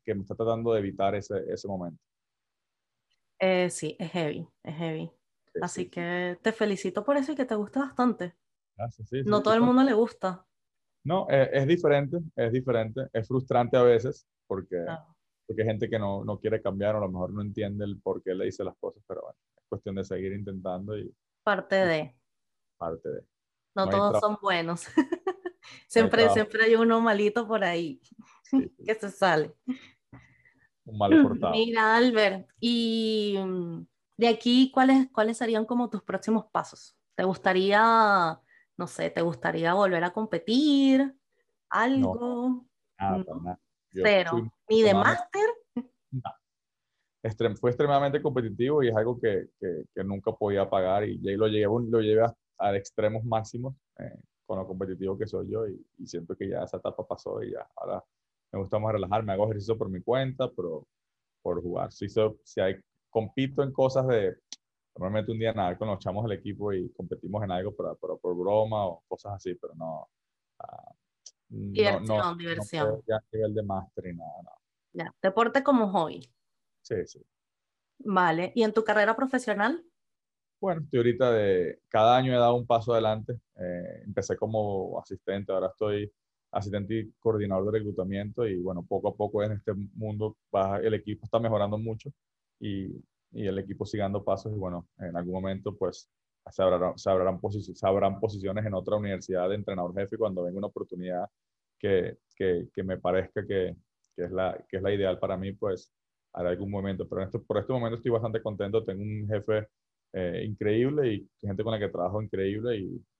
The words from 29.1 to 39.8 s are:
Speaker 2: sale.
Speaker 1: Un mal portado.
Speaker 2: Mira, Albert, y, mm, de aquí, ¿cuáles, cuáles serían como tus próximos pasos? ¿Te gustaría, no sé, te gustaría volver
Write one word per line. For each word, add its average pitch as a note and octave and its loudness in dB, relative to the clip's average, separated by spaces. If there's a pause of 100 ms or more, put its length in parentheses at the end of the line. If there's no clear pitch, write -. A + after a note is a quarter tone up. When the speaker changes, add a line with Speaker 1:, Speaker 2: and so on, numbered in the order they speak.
Speaker 2:
sale. D#3+ 4 (1300)
Speaker 1:
Un A2 -12
mal G#2 8
portado. A#3+ 4
Speaker 2:
Mira, A3+ 4
Albert, G#3+ 4 (120)
y, A3+ 0
mm, F3 -6 (300)
de A#3 4
aquí, B3 6
¿cuáles, C4 6
cuáles A3 2
serían A3 0
como A#3+ 0
tus G3 -6
próximos G3+ -2
pasos? - -8 (180)
¿Te F#3 0
gustaría, G3 4 (360)
no F3+ -6
sé, E3 -4
te E3+ -4
gustaría E3 0
volver F#3 4